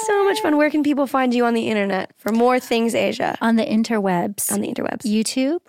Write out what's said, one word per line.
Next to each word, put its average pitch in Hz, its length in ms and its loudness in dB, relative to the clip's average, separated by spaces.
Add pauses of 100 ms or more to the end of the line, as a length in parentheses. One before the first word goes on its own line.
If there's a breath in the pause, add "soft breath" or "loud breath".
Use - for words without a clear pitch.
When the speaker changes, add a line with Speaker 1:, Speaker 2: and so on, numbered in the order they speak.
Speaker 1:
So 403 180 2
much 392 160 0
fun. 302 180 2
Where 302 120 4
can 302 120 0
people 277 240 0
find 262 260 0
you 240 140 2
on 233 80 2
the 226 140 0
internet 196 500 -2
for 208 120 -4
more 247 300 4
things 233 340 0
Asia? - 460 -2
Speaker 2:
On 226 160 2
the 220 80 2
interwebs. 202 880 -2
Speaker 1:
On 202 80 -2
the 220 100 -4
interwebs. - 360 -6
Speaker 2:
YouTube, 262 640 0